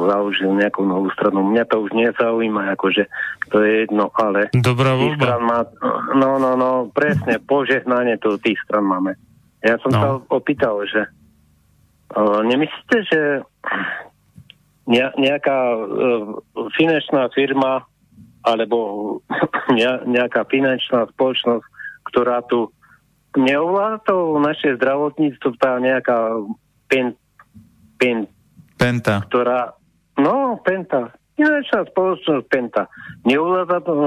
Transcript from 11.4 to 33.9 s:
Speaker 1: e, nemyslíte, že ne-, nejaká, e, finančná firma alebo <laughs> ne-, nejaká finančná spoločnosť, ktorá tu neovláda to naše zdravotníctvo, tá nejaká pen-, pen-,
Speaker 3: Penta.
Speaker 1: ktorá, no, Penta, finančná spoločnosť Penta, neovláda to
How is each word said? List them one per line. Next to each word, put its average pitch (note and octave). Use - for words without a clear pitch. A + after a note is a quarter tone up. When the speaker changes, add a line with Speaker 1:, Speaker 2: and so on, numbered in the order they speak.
Speaker 1:
e, A2+
nemyslíte, C#3
že D#3
ne-, B2
nejaká, C3+
e, A2
finančná D3
firma C3+
alebo A2+
<laughs> -
ne-, B2
nejaká B2
finančná C3
spoločnosť, B2
ktorá A#2+
tu A#2
neovláda E3+
to E3+
naše D3
zdravotníctvo, C#3
tá C3
nejaká A#2+
pen-, B2+
pen-, A#2
Speaker 3:
Penta. A2
Speaker 1:
ktorá, B2
no, A#3
Penta, E3+
finančná D4
spoločnosť E3+
Penta, A#2+
neovláda F3
to F3